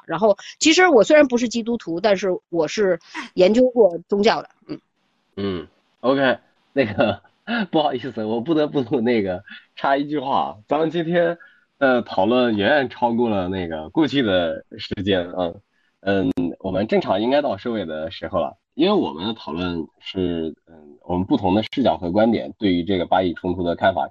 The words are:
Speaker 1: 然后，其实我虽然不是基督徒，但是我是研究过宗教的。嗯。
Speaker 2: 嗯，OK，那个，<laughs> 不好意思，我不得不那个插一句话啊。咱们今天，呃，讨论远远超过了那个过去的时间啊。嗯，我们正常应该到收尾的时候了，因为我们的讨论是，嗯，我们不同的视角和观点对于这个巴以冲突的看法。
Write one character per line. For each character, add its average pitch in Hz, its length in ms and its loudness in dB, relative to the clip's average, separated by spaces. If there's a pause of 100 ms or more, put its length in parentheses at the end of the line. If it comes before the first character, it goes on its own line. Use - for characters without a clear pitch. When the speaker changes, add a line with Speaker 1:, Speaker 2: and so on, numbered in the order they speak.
Speaker 1:
然 160 120 -4
后， 202 200 4 (220)
其 320 120 4
实 359 160 6
我 240 160 8
虽 302 100 4
然 294 120 8
不 240 100 -2
是 233 120 0
基 233 140 -4
督 233 140 -2
徒， 170 240 -8
但 208 160 2
是 185 120 -2 (200)
我 165 180 0
是 185 320 0 (360)
研 180 180 6
究 254 160 6
过 196 300 4 (100)
宗 202 140 0
教 180 180 4
的。 - 80 -16 (180)
嗯。 - 140 -12 (560)
Speaker 2:
嗯， 95 320 -6 (320)
OK， 135 380 2 (340)
那 135 140 2
个， 104 340 -2 (240)
<laughs> 220 260 -4
不 156 120 2
好 143 100 0
意 127 60 -6
思， 117 260 -8
我 113 160 -2
不 131 140 -2
得 151 120 2
不 135 340 -2
那 117 200 2
个 92 220 -4 (340)
插 139 200 0
一 143 120 -4
句 147 100 -4
话 131 200 -2
啊。 76 180 -4 (100)
咱 147 120 -2
们 160 120 0
今 165 140 -4
天， 170 320 0 (420)
呃， 127 240 2
讨 - 220 -2
论 120 320 2
远 101 140 2
远 139 180 2
超 120 240 -2
过 117 160 0
了 95 200 -2
那 92 200 -4
个 78 220 -8
过 156 160 2
去 135 160 0
的 90 420 0 (140)
时 - 240 -10
间 90 300 0
啊。 87 200 -4 (480)
嗯， 95 300 0 (300)
我 95 100 -6
们 98 160 -2
正 196 140 2
常 104 200 -6
应 117 80 -2
该 143 140 2
到 110 160 -4
收 120 140 -6
尾 104 120 -4
的 78 260 -8
时 85 180 -12
候 92 100 -4
了， 73 180 -4 (180)
因 156 120 0
为 208 60 2
我 120 180 0
们 80 160 -10
的 113 60 -4
讨 76 200 -12
论 85 340 -6 (120)
是， 85 560 -4 (120)
嗯， 76 340 -20
我 90 160 -4
们 92 80 0
不 147 120 0
同 98 180 0
的 110 80 2 (100)
视 139 100 -2
角 82 140 2
和 87 140 -6
观 110 200 4
点 73 280 -4
对 98 160 2
于 87 100 -2
这 95 140 -2
个 85 80 -2
巴 92 160 2
以 87 100 -2
冲 90 220 -4
突 90 80 -4
的 85 120 -2
看 98 200 0
法。 71 160 -4